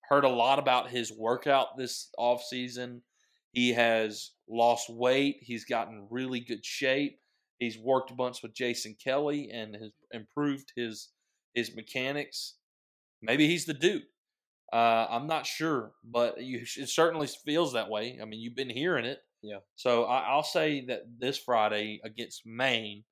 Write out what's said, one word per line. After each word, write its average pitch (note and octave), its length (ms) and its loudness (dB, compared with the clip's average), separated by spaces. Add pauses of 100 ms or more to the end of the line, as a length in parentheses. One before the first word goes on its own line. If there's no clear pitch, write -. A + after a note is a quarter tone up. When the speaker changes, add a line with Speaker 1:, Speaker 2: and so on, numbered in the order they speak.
Speaker 1:
Heard C#3+ 140 6
a C3+ 60 6
lot B2+ 300 4
about B2 300 2
his A#2 220 -4
workout B2 640 0
this - 400 -8
offseason. B2 840 -2 (500)
He B2 220 4
has A2+ 580 2 (180)
lost A#2 400 4
weight. C3 520 2
He's A#2 240 -10
gotten A2 440 -4
really B2+ 300 -4
good A#2 260 -8
shape. C#3 540 0 (400)
He's A2+ 180 -4
worked C3 340 0
a B2 40 -16
bunch B2 260 -4
with A2+ 140 -14
Jason A#2 480 -4
Kelly C#3+ 480 -2
and G#2+ 240 -10
has G#2+ 160 -14 (200)
improved C3+ 680 -4
his, A2+ 320 -6 (440)
his A#2 220 -4
mechanics. C3 800 -6 (680)
Maybe C3+ 260 4
he's E3 180 2
the D#3+ 80 -4
dude. E3 300 2 (680)
Uh, A2+ 380 6
I'm B2+ 180 -2
not D#3 180 -2
sure, C#3+ 480 -2 (100)
but A#2+ 380 0
you, B2+ 180 -8 (180)
it C3+ 120 -8
certainly D#3+ 380 4 (180)
feels D3+ 280 2
that G#2+ 160 -2
way. A2 320 -4
I A2 40 -8
mean, G#2+ 160 -12
you've A#2+ 140 -10
been B2+ 140 -6
hearing C3 360 -2
it. C3 140 -6 (220)
Speaker 2:
Yeah. G#2 180 -12 (160)
Speaker 1:
So A#2+ 300 4
I, B2 140 2 (100)
I'll D3 140 4
say D3+ 440 0
that B2 140 -4 (180)
this C3 180 -2
Friday G#2+ 680 0
against A2 400 -12
Maine A2+ 680 -2